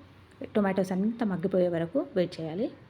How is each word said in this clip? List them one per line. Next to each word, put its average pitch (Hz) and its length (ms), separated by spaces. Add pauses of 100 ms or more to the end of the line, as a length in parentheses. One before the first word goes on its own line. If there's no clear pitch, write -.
(540)
టొమాటోస్ 196 380
అంతా 220 340
మగ్గిపోయే 185 420
వరకు 170 380 (100)
వెయిట్ 175 240
చేయాలి. 170 300 (200)